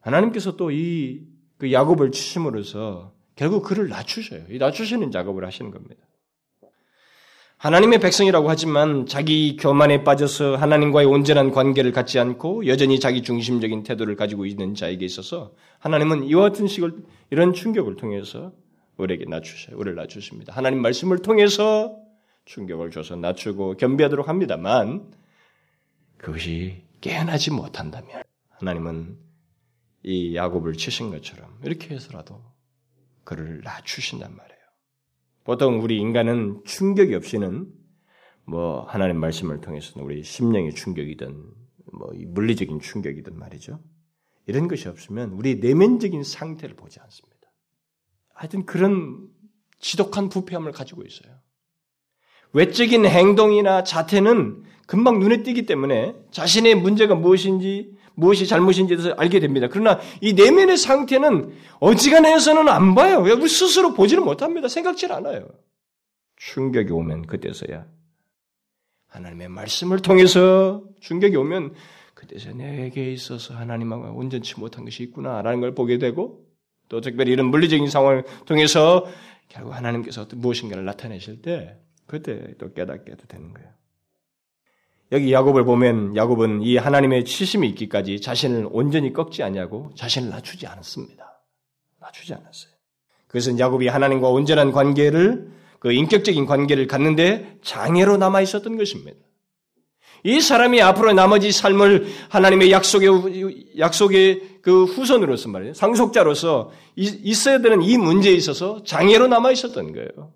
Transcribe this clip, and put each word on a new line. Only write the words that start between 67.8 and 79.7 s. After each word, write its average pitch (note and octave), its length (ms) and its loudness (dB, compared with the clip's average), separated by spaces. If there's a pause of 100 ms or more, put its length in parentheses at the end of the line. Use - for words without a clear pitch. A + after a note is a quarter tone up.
하나님의 F2 400 -18
말씀을 G#2+ 520 -6
통해서 F#3 800 6 (180)
충격이 F#3 360 0
오면 D3+ 380 -4 (400)
그때서 - 380 -20
내게 C3 600 -10
있어서 B2 420 -14
하나님하고 A#2 640 -10
온전치 B2+ 420 -10
못한 A2+ 260 -16
것이 A#2 200 -14
있구나라는 B2 560 -6
걸 B2+ 140 -6
보게 B2 240 -2
되고 B2+ 460 -6 (440)
또 A2+ 120 -8
특별히 B2 320 -2
이런 C3 140 2
물리적인 D3+ 420 2
상황을 C3+ 360 2 (220)
통해서 D#3+ 600 4 (420)
결국 A#2+ 260 -18